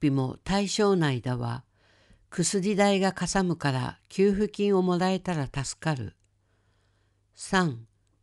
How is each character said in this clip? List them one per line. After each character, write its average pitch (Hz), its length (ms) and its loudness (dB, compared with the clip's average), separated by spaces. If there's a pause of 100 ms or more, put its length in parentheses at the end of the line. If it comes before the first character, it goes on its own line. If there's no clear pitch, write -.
日 151 100 2
も 131 320 -2
対 196 260 0
象 202 280 2
内 139 240 0
だ 123 160 -4
わ。 120 280 -6 (640)
薬 190 460 0
代 202 240 4
が 190 120 2
か 185 140 -6
さ 196 160 0
む 175 140 0
か 143 160 -2
ら 127 260 -4 (100)
給 196 240 2
付 202 160 0
金 202 280 0
を 185 60 4
も 180 160 2
ら 185 120 2
え 185 100 -2
た 180 140 -4
ら 143 120 -2
助 - 340 -8
か 156 140 -2
る。 113 220 -8 (1200)
三、 151 520 -2 (360)